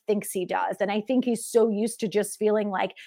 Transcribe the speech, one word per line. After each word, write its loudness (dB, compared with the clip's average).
thinks 0
he -2
does. -2
And 0
I 0
think 0
he's 0
so 4
used -2
to -2
just -2
feeling 2
like -4